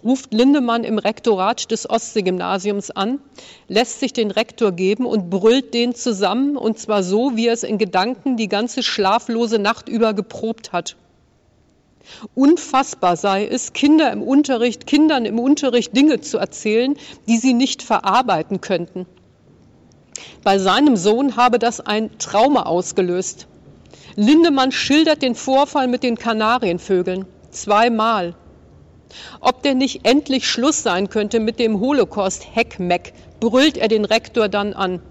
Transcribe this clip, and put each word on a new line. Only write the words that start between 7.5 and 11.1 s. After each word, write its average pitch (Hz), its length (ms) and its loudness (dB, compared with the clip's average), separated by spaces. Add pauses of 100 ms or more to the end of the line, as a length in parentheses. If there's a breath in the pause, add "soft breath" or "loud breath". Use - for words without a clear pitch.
es 233 100 -6
in 214 140 -4
Gedanken 214 600 -2
die 220 100 -2
ganze 214 340 -4
schlaflose 226 760 0
Nacht 202 280 -4
über 220 260 0
geprobt - 580 -8
hat. 175 240 -6 (1400 loud breath)